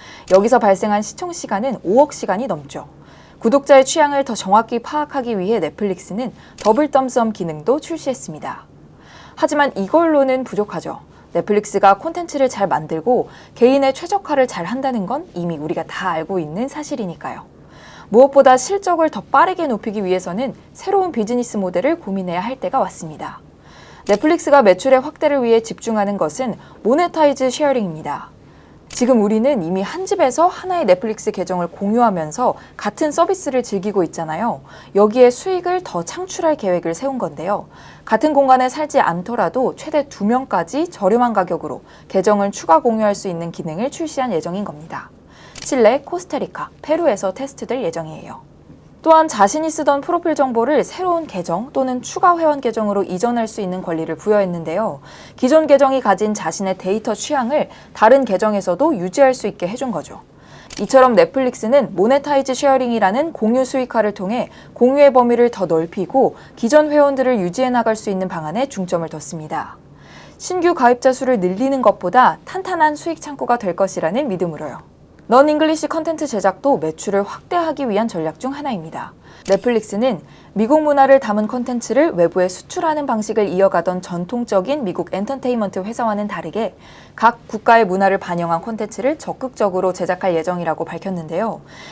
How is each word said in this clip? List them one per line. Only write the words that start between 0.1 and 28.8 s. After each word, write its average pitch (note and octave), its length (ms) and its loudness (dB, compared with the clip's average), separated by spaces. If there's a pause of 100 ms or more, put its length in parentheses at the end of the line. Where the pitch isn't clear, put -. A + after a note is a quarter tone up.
여기서 G3+ 280 6
발생한 G#3 420 2
시청 F4 320 -10
시간은 A#3 500 -4
오억 C4+ 300 4
시간이 A3 340 -4
넘죠. D3 400 -10 (520)
구독자의 C4+ 440 6
취향을 C#4+ 400 2
더 B3 100 -6
정확히 A3+ 460 0
파악하기 C4 580 -4
위해 G3+ 220 0
넷플릭스는 G#3 720 -6 (320)
더블 B3 260 2
덤썸 B3+ 440 0
기능도 E3+ 480 -4
출시했습니다. G#3+ 840 -10 (720)
하지만 D4 400 0
이걸로는 C4 720 2
부족하죠. F3 560 -6 (320)
넷플릭스가 G3 640 2
콘텐츠를 D#4+ 500 -2
잘 G#3+ 180 -4
만들고 D#3+ 640 -2 (280)
개인의 C4+ 380 4
최적화를 D#4 540 -2
잘 - 160 -8
한다는 A#3+ 420 -4
건 C#4+ 280 -6
이미 E3+ 240 -6
우리가 D#3 260 -6
다 F#3 280 -6
알고 F3+ 280 -4
있는 E3+ 300 -6
사실이니까요. F#3+ 840 -10 (540)
무엇보다 C4+ 480 8
실적을 E4+ 540 0
더 A3 100 -8
빠르게 E4+ 480 2
높이기 G#3 380 -4
위해서는 F#3 480 -2 (180)
새로운 F#4+ 400 -2
비즈니스 A#3 460 -2
모델을 G3 420 0
고민해야 F3+ 400 -6
할 A#3+ 200 -6
때가 C4+ 200 -2
왔습니다. D#3+ 600 -8 (680)
넷플릭스가 C#4+ 540 4
매출의 B3+ 400 4
확대를 C#4+ 420 -2
위해 A3+ 180 4
집중하는 G#3 560 -4
것은 F3+ 380 -4 (280)
모네타이즈 D4 640 2
쉐어링입니다. F#3+ 800 -2 (580)